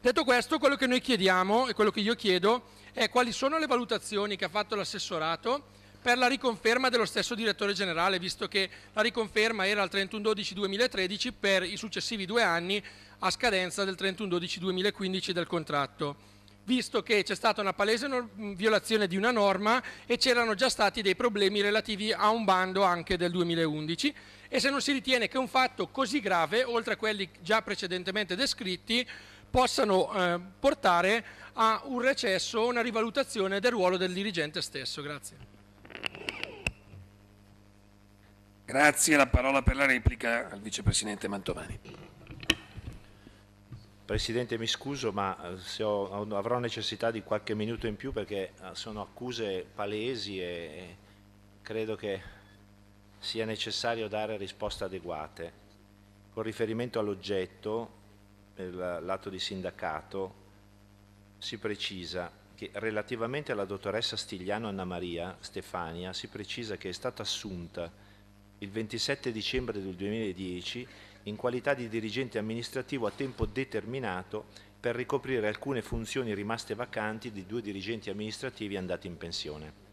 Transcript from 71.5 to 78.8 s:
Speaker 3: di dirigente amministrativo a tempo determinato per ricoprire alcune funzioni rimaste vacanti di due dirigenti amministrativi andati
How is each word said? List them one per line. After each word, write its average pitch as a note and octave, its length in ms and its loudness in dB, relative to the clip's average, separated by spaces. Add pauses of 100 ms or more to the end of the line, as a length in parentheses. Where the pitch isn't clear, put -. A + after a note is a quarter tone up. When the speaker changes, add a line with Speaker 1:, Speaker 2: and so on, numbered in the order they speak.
Speaker 3:
di A#2+ 160 -6
dirigente A2+ 480 -4
amministrativo A#2 680 -4
a G2+ 40 0
tempo C3+ 340 -4
determinato A2 1000 -4 (340)
per A#2+ 160 0
ricoprire B2 500 0
alcune A2+ 360 -2
funzioni A#2 500 -4
rimaste G#2 420 -4
vacanti A2 580 -4
di G2 120 -10
due G#2+ 160 -6
dirigenti G2+ 480 -6
amministrativi G#2+ 720 -6
andati F2+ 280 -4